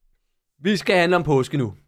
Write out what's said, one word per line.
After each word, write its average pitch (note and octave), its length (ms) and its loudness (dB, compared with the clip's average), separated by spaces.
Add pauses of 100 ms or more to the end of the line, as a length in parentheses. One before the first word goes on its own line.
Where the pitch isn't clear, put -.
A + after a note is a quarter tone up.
(580)
Vi F#3 200 -2
skal - 180 -2
handle F3+ 200 2
om F3 80 0
påske D#3 340 0
nu. G#2+ 180 -4 (120)